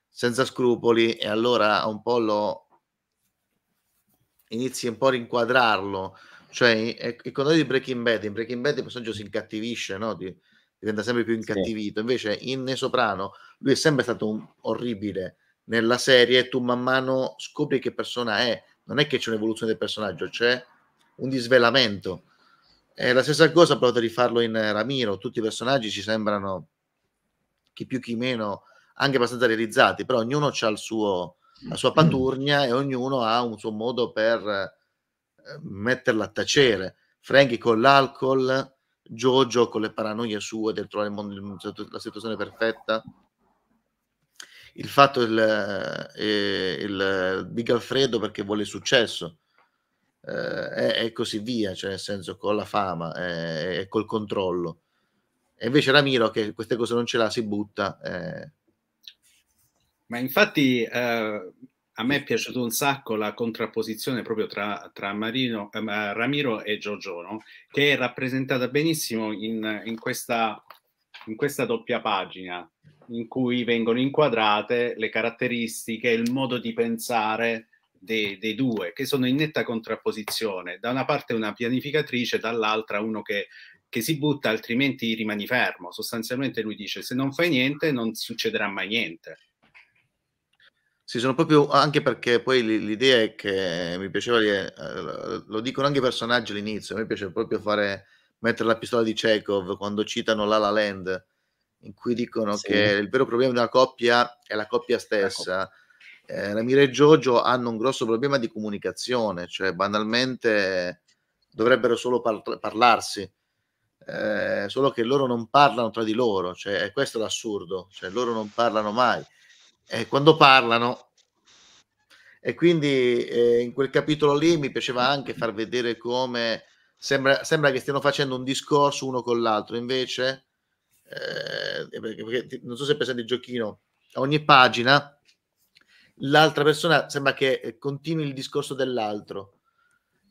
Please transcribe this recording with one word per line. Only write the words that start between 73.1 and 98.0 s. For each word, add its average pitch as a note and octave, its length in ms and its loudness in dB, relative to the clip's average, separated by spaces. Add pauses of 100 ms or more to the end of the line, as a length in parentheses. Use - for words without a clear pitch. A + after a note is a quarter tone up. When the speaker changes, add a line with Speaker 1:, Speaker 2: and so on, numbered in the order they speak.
Speaker 3:
cui B2 360 -2
vengono A#2 360 0
inquadrate A#2+ 960 2
le G#2+ 120 -4
caratteristiche, A#2 1000 -4
il A#2 220 2
modo B2+ 280 -2
di A2+ 140 -6
pensare A2+ 960 -2 (220)
dei, G#2 460 -4
dei A2 160 -4
due, G#2 400 -2
che C3+ 120 -6
sono B2+ 220 0
in C3 100 2
netta D#3 260 0
contrapposizione. G#2+ 1160 -6
Da A#2 120 -4
una C3 140 -2
parte C#3 280 -4
una A2 200 -4
pianificatrice, B2 840 -2
dall'altra A2 640 -2
uno G#2+ 220 -4
che, G2+ 260 -6 (420)
che A#2+ 120 -4
si D#3 160 -2
butta, C#3+ 320 0
altrimenti A#2 640 -2
rimani G#2 320 -4
fermo. F#2+ 440 -2
Sostanzialmente A#2+ 720 -6
lui G#2+ 140 -6
dice: G2 260 -10
"Se B2 140 -8
non C3+ 160 -2
fai E3+ 180 0
niente, D3 420 0
non A#2 220 -2
succederà A2 540 -4
mai G2 220 -6
niente." E2 480 -6 (1700)
Speaker 1:
Sì, - 140 -6
sono C3 160 0
proprio, D3+ 320 6
anche C#3+ 340 4
perché A#2+ 400 2
poi B2+ 220 2
l'i-, A2 160 2
l'idea A2 420 4
è G#2+ 140 0
che F2+ 640 -4
mi F#2+ 100 -6
piaceva A#2 300 0
di, G#2+ 80 4
eh, G2 240 0 (720)
lo G#2+ 140 -6
dicono C3 260 -4
anche C#3+ 140 0
i - 20 0
personaggi A#2+ 520 -2
all'inizio, G2+ 420 -8
a G#2 40 -6
me A2+ 60 -4
piace G2 240 -6
proprio A2 300 -4
fare, G2+ 480 -2 (320)